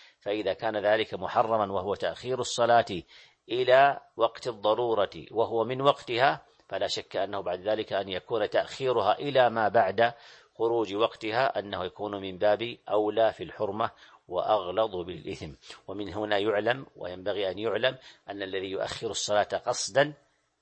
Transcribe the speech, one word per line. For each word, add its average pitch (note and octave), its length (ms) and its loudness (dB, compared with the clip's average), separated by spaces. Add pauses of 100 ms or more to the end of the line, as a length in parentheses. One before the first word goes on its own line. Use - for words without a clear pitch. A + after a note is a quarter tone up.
(200)
فإذا G2+ 320 -2
كان G#2+ 240 -4
ذلك G#2 380 2
محرما G#2 580 0
وهو G2 220 -2
تأخير A#2+ 460 -4
الصلاة A#2 640 2 (460)
إلى B2+ 520 4 (160)
وقت A2+ 320 0
الضرورة G#2+ 640 2 (200)
وهو A2+ 340 0
من B2+ 160 -2
وقتها، C#3 640 2 (220)
فلا F#2+ 180 -2
شك - 300 -6
أنه G2 240 -2
بعد F2+ 200 -4
ذلك G#2+ 320 -2
أن G2 160 -2
يكون G2+ 420 -2
تأخيرها A2+ 680 0
إلى C3 320 4
ما A2 180 2
بعد A2 460 4 (440)
خروج A2+ 360 0
وقتها A2 640 0
أنه G2 260 -6
يكون G2+ 360 -6
من F#2+ 180 -8
باب G#2 380 2 (120)
أولى G#2+ 440 2
في - 120 -12
الحرمة G#2+ 460 -4 (380)
وأغلظ F#2+ 680 0
بالإثم. E2+ 560 -10 (360)
ومن F#2+ 260 -8
هنا G#2 240 0
يعلم G#2+ 480 0 (100)
وينبغي F#2 540 -4
أن F#2 80 -8
يعلم A2+ 400 0 (300)
أن G2+ 140 -10
الذي F#2+ 240 -4
يؤخر G2 440 -6
الصلاة G2 560 0
قصداً C3 460 0 (500)